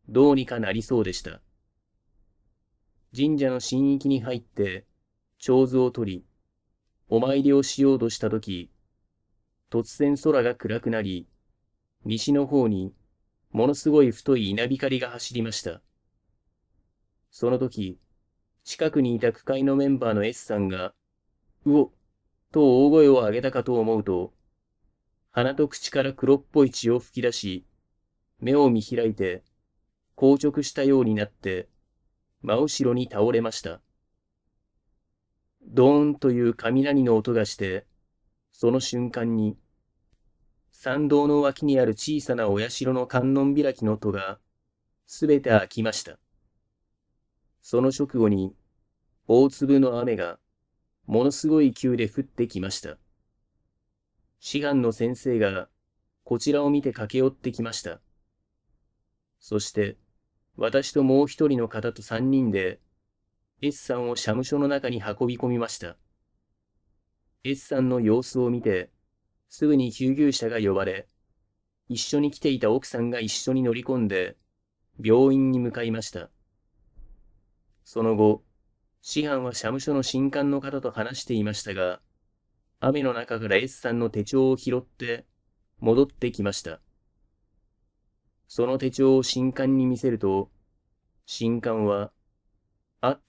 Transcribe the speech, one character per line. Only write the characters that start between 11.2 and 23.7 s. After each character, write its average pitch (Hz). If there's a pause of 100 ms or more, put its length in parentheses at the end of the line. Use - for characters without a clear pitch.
西 110
の 143
方 135
に、 95 (560)
も 113
の 143
す -
ご 151
い 131
太 131
い 107
稲 110
光 131
が 123
走 120
り 117
ま 113
し -
た。 85 (1500)
そ -
の 127
時、 104 (640)
近 -
く 151
に 123
い 117
た 117
句 -
会 135
の 139
メ 139
ン 139
バ 117
ー -
の 104
S 113
さ 110
ん 101
が、 92 (720)
「う 143
お 143
っ」 - (640)
と 139
大 -
声 151
を 139
上 110
げ 120
た 135
か 127
と 123